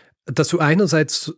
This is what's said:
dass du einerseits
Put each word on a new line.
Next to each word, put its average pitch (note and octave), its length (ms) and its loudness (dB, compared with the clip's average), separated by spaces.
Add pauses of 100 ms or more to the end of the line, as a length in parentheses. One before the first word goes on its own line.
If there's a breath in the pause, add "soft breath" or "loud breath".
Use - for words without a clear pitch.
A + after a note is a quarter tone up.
(260 loud breath)
dass C#3+ 220 -2
du F3 120 -2
einerseits D#3 800 0